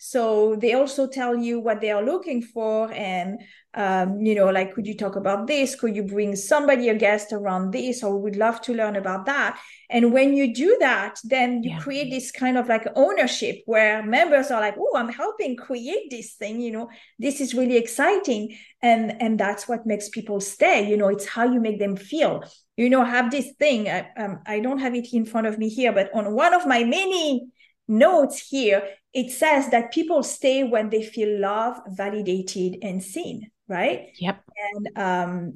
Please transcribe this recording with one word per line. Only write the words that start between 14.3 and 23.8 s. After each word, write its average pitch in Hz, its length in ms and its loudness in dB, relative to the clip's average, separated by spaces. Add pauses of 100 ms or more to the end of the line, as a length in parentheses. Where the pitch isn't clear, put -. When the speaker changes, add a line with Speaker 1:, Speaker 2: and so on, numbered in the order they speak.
Speaker 1:
are 226 100 0
like, 208 160 0
"Oh, 440 200 0
I'm 233 160 -2 (100)
helping 359 320 -4
create 269 560 -6
this 233 240 -12
thing, 220 260 -8
you 240 120 -4
know, 226 160 -8 (320)
this 277 200 -2
is 240 140 -4
really 254 220 2
exciting." 254 840 0 (240)
And, 226 220 4 (180)
and 220 160 2
that's 208 300 -2
what 226 180 -6
makes 208 220 -2
people 208 320 -6
stay, 311 380 4 (120)
you 208 60 4
know, 202 180 4
it's 202 220 -6
how 226 80 2
you 247 160 4
make 220 180 -2
them 202 160 -2
feel. 240 480 -2 (340)
You 240 140 2
know, 262 120 6
I 240 160 0
have 247 120 2
this 277 220 -4 (100)
thing, 233 260 2